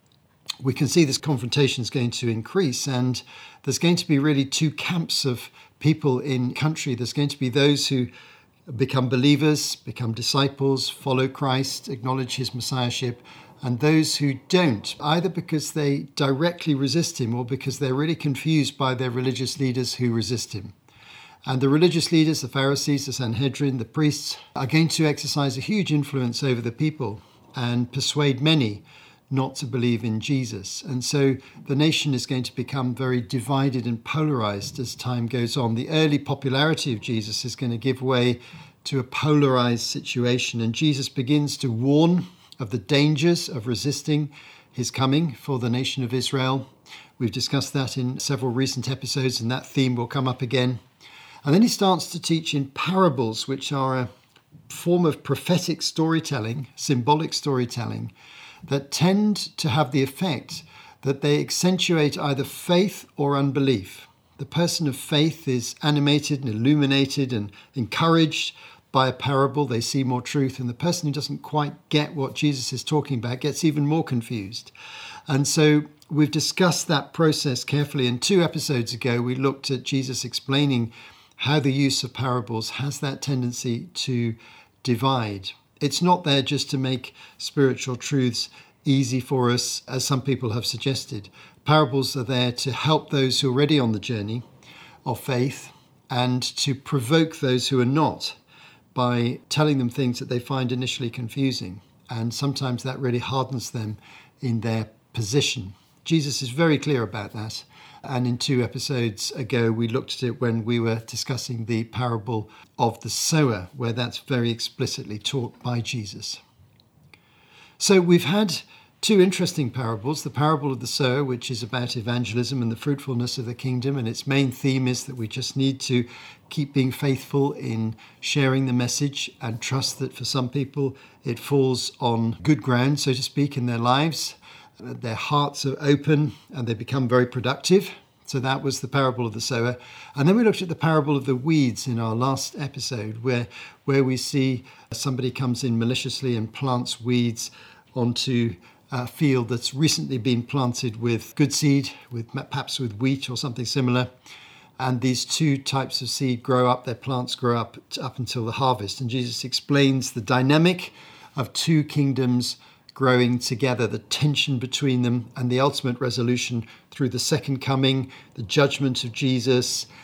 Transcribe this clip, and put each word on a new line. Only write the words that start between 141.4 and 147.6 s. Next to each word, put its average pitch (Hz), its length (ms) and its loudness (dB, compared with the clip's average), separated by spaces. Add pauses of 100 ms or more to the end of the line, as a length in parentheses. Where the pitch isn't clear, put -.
in 117 100 -2
our 117 160 -2
last 131 460 -2
episode, 113 640 -8
where, 120 240 0 (380)
where 139 180 4
we 127 140 0
see 131 480 0 (260)
somebody 127 400 -4
comes 123 320 -2
in 117 160 2
maliciously 123 560 -2
and 113 160 -4
plants 123 480 -2
weeds 120 520 0 (420)